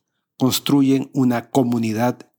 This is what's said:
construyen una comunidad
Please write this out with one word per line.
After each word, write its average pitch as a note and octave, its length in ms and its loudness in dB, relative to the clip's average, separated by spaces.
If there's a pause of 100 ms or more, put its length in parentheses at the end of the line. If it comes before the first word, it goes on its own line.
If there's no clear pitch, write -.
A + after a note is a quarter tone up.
(380)
construyen C3+ 760 0
una B2 380 -2
comunidad A#2+ 880 -2